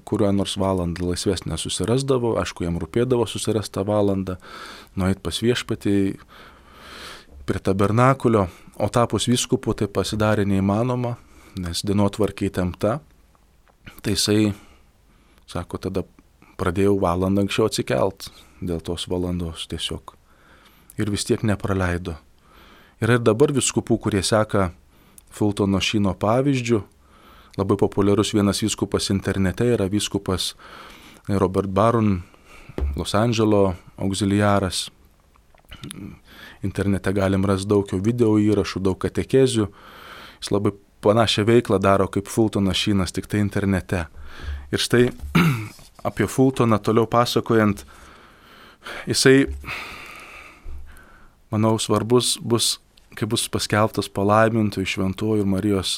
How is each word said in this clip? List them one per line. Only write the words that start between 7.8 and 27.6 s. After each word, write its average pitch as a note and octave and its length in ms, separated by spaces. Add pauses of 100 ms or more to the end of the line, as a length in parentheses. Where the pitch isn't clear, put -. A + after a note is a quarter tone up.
o - 80
tapus A2+ 400
vyskupu A#2+ 480
tai G#2+ 160
pasidarė G#2 560
neįmanoma, A2+ 720 (420)
nes F2 240
dienotvarkė G2+ 640
įtempta. G2 520 (1000)
Tai G#2 160
jisai, G#2+ 380 (960)
sako, F2 340
tada F#2 220 (540)
pradėjau G2 400
valandą F#2+ 460
anksčiau G#2+ 220
atsikelt - 640 (300)
dėl E2+ 240
tos - 280
valandos F2+ 600
tiesiog. - 440 (840)
Ir G#2 120
vis G2+ 160
tiek A2+ 200
nepraleido. F#2 720 (840)
Yra A2+ 160
ir A#2+ 80
dabar B2 320
vyskupų, A#2 480
kurie G2+ 200
seka G2 460 (640)
Fultono G2+ 480
Šyno G2+ 400
pavyzdžiu. A#2+ 640 (800)
Labai G2+ 200